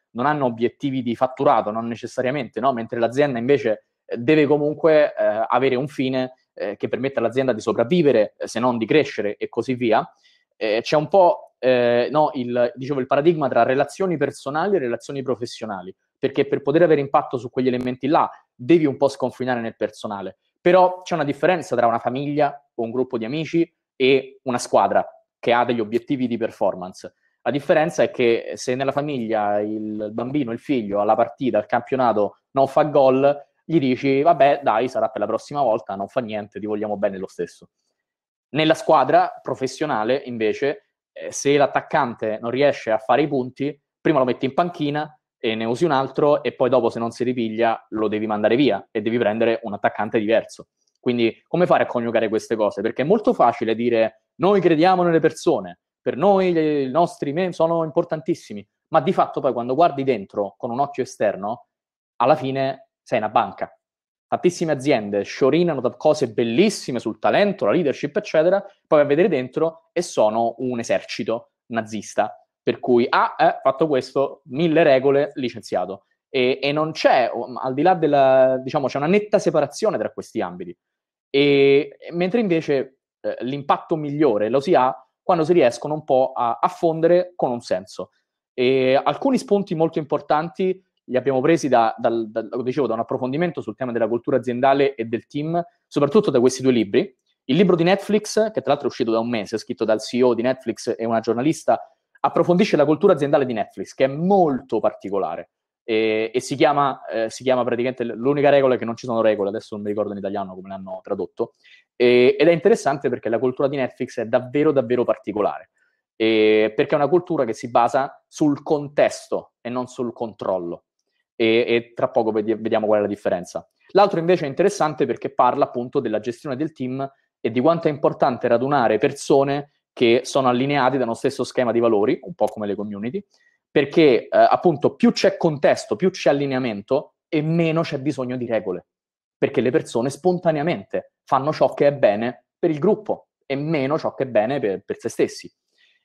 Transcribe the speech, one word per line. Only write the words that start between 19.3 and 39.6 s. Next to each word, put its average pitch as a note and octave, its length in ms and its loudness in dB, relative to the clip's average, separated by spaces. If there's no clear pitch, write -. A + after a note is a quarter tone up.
nel A2+ 140 -8
personale. G2+ 640 -8
Però F3+ 400 4
c'è - 140 -6
una D#3+ 80 0
differenza C#3+ 520 -2
tra A#2 120 2
una A#2 100 2
famiglia C#3+ 800 -4
o A#2+ 80 -6
un A2+ 80 -8
gruppo B2+ 260 -4
di A2 80 -6
amici D#3+ 480 -2
e C3 480 2
una B2 160 -2
squadra G2+ 460 2
che A#2 140 0
ha A#2+ 120 2
degli A#2+ 140 -2
obiettivi A#2+ 480 -4
di A#2 100 -4
performance. F#2 800 -6
La B2 100 -4
differenza D#3 520 0
è A2+ 80 -2
che A#2 440 0
se B2+ 200 -4
nella C3+ 160 -4
famiglia A2 680 -2
il G#2+ 540 -6
bambino, B2 380 -4
il A#2+ 80 -8
figlio, G#2 420 -2
alla G#2+ 140 4
partita, A#2 420 0
al G#2+ 80 0
campionato A#2 720 0
non C3+ 160 2
fa D3+ 160 2
gol, C#3 540 4
gli E3 140 2
dici, C3+ 420 0
"Vabbè, C#3+ 420 4
dai, A#2+ 260 0
sarà A2 200 -2
per G#2 120 -6
la G#2 60 -2
prossima C#3+ 340 -4
volta, G#2+ 340 -2
non G2+ 120 -8
fa - 140 -4
niente, G#2+ 380 -8
ti G2+ 60 -10
vogliamo G#2 320 -4
bene G2 200 -2
lo F#2 100 -10
stesso." - 420 -10
Nella D#3 220 2
squadra D#3 680 2
professionale, B2+ 760 -4